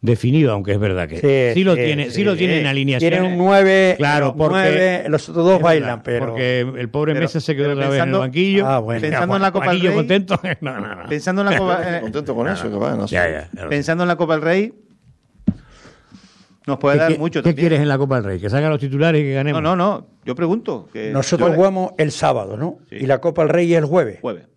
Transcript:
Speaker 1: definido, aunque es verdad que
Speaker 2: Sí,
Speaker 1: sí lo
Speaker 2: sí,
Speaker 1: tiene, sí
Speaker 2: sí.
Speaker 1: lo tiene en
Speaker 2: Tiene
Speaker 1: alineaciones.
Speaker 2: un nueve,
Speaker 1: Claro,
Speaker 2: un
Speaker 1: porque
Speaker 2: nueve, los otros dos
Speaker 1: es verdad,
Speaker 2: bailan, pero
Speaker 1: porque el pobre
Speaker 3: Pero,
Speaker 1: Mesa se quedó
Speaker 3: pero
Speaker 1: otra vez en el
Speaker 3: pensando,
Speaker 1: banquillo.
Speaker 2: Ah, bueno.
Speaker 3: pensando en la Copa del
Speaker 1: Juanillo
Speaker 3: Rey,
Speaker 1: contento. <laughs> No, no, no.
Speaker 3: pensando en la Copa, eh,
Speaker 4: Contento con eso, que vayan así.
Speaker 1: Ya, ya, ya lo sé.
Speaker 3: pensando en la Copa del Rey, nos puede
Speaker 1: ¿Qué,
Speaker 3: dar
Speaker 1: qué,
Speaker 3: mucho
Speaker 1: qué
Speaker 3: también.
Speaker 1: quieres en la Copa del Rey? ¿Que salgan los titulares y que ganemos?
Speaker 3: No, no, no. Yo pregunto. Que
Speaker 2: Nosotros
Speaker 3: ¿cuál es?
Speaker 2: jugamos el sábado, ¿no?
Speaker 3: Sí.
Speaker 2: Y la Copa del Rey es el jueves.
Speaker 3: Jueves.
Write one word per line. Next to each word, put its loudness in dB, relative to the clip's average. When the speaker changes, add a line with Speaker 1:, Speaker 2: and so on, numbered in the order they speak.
Speaker 1:
definido, 2
aunque -4
es 0
verdad -2
que -8
Speaker 2:
Sí, 0
Speaker 1:
sí 2
lo 4
Speaker 2:
sí, 0
Speaker 1:
tiene, 0
sí -8
Speaker 2:
sí. -2
Speaker 1:
lo 0
tiene 0
en 2
Speaker 2:
Tiene 0
Speaker 1:
alineaciones. 0
Speaker 2:
un -2
nueve, 6
Speaker 1:
Claro, 2
Speaker 2:
un -8
Speaker 1:
porque 2
Speaker 2:
nueve, 2
los -2
otros 0
dos 6
Speaker 1:
es -
verdad, 0
Speaker 2:
bailan, 2
pero -2
Speaker 1:
porque -2
el -6
pobre -2
Speaker 3:
Pero, 0
Speaker 1:
Mesa -4
se -4
quedó 0
Speaker 3:
pero -2
Speaker 1:
otra 0
vez 0
en 2
el 2
Speaker 3:
pensando, 0
Speaker 1:
banquillo. 0
Speaker 2:
Ah, 2
bueno. -4
Speaker 3:
pensando 0
en 0
la 2
Copa -2
del 2
Speaker 1:
Juanillo 2
Speaker 3:
Rey, 0
Speaker 1:
contento. 0
<laughs> -6
No, -8
no, -8
no. -16
Speaker 3:
pensando -2
en 0
la 2
Copa, 0
eh, -6
Speaker 4:
Contento -6
con -2
eso, -4
que -6
vayan -2
así. -6
Speaker 1:
Ya, 0
ya, -8
ya -14
lo -
sé. -10
Speaker 3:
pensando -2
en 0
la 0
Copa 0
del -2
Rey, 0
nos -4
puede 2
Speaker 1:
¿Qué, 4
Speaker 3:
dar 2
Speaker 1:
qué, -2
Speaker 3:
mucho -2
Speaker 1:
qué 2
Speaker 3:
también. 0
Speaker 1:
quieres 2
en 2
la 0
Copa 0
del 0
Rey? -4
¿Que -4
salgan 0
los -2
titulares 0
y 0
que -2
ganemos? -2
Speaker 3:
No, 0
no, 0
no. -20
Yo -4
pregunto. -4
Que -8
Speaker 2:
Nosotros 2
Speaker 3:
¿cuál 2
es? 0
Speaker 2:
jugamos 2
el 0
sábado, -2
¿no? -6
Speaker 3:
Sí. -16
Speaker 2:
Y -4
la 2
Copa -2
del 2
Rey 2
es 6
el 0
jueves. 0
Speaker 3:
Jueves. -8